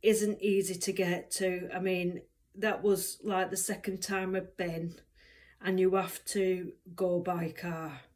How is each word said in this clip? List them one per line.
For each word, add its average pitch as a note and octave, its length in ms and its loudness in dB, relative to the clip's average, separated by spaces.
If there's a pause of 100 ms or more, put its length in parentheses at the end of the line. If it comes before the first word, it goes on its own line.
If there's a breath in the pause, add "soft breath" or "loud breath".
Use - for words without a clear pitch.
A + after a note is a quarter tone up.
isn't G#3 400 4
easy F#3+ 320 2
to F3+ 180 -2
get F3+ 400 0
to. F3+ 420 -2
I F#3 40 -2
mean, F3+ 440 0 (320)
that G#3 280 -2
was, G3 400 2
like, F#3 280 0
the G3 60 -4
second F#3+ 460 -4
time F#3+ 320 -2
I've F#3 220 -4
been, E3+ 400 -4 (640 loud breath)
and F#3 180 0
you F#3 160 6
have F3+ 320 0
to F#3 460 0 (220)
go F3 260 2
by E3+ 300 -2
car. D#3+ 500 -6 (160)